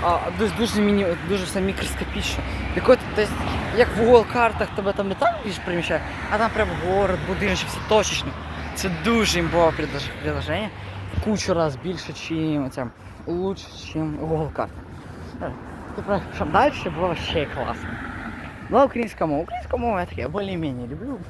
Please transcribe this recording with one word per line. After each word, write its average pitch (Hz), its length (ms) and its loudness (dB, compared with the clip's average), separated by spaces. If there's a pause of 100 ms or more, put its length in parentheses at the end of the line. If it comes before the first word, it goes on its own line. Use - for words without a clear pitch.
а, 170 160 4 (200)
дуже, 202 140 2
дуже 202 280 2
міні-, 202 340 4 (140)
дуже 190 140 2
все 190 180 -2
мікроскопічно. - 800 -2 (320)
Так 180 140 2
от, 247 100 10 (160)
тобто, 208 160 2 (460)
як 240 100 6 (100)
в 214 40 4
Google 233 320 8
картах 226 420 2
тебе 196 180 0
там 196 160 0
не 190 60 -2
так 679 200 2 (100)
більш 190 100 -2 (100)
приміщає, 175 360 0 (300)
а 208 60 2
там 220 160 2
прям 214 140 2 (200)
город, 185 400 4
будиночок, 185 420 0
все - 100 -6 (100)
точечно. - 420 4 (440)
Це 190 140 -2 (140)
дуже 202 360 4
імбове 165 320 6
прилож-, 143 380 -4 (140)
приложення. 151 460 -2 (480)
В - 60 0
кучу 196 300 2
раз 160 220 2
більше, 160 380 -6
чим 156 520 0
оця, 131 220 -4 (400)
лучше, 180 380 -2 (280)
чим 156 280 -2
Google 156 320 -2
карта. - 280 -4 (600)
Е, 147 100 -4 (440)
тепер, 196 260 0 (140)
що 190 100 -2
далі 208 280 6 (220)
було 170 200 0
ще 147 300 -2
класно. - 440 -6 (800)
Ну, 262 160 6
українська 226 400 -2
мова, 151 180 0
українська 719 340 -4
мова 233 220 0
я 175 60 -2
таке - 220 -6
більш-менш 156 640 -4
люблю. 208 280 -8 (100)